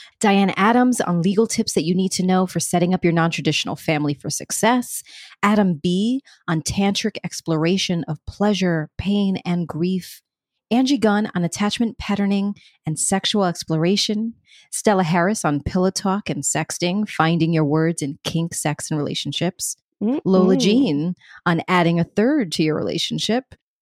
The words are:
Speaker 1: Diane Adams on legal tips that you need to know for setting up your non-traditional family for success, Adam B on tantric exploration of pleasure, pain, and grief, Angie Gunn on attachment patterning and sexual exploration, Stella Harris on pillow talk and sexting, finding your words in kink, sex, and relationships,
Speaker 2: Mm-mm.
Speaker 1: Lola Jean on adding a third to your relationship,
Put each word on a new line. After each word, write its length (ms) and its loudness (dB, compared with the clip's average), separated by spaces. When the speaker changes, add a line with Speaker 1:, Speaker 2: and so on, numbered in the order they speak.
Speaker 1:
Diane 380 4
Adams 420 4
on 220 0
legal 260 2
tips 260 -4
that 120 2
you 100 2
need 180 2
to 120 -2
know 200 4
for 140 -4
setting 340 0
up 100 -2
your 100 2
non-traditional 640 0
family 360 -2
for 160 -8
success, 760 -2
Adam 340 4
B 460 0
on 120 0
tantric 640 -2
exploration 840 -2
of 160 -6
pleasure, 720 0
pain, 480 0
and 220 -2
grief, 540 -4
Angie 260 2
Gunn 380 2
on 80 0
attachment 560 -2
patterning 560 0
and 140 -4
sexual 480 0
exploration, 880 -2
Stella 320 2
Harris 420 2
on 160 0
pillow 300 0
talk 400 -4
and 100 -4
sexting, 680 -2
finding 460 0
your 120 2
words 360 0
in 220 -6
kink, 320 -4
sex, 340 -6
and 80 -4
relationships, 800 -6
Speaker 2:
Mm-mm. 240 -2
Speaker 1:
Lola 320 4
Jean 560 2
on 220 2
adding 320 2
a 40 2
third 500 0
to 100 0
your 120 2
relationship, 800 -4